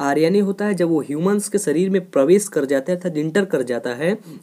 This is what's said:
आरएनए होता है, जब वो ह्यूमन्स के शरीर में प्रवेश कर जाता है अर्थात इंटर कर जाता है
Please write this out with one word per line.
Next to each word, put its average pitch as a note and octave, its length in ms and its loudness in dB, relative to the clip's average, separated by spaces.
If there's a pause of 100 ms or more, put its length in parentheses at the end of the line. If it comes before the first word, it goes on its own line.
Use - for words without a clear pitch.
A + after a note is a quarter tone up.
आरएनए D#3 400 2
होता G3 240 -2
है, G#3 100 0
जब E3+ 140 0
वो E3 120 2
ह्यूमन्स F3+ 480 -2
के G3+ 100 0
शरीर F3 320 0
में F#3 200 -2
प्रवेश E3 380 4
कर C#3+ 160 -2
जाता C3+ 280 0
है F3 60 -2
अर्थात F3 180 -6
इंटर D#3+ 280 0
कर D#3 180 -2
जाता A#2+ 320 -4
है D#3+ 200 -2 (280)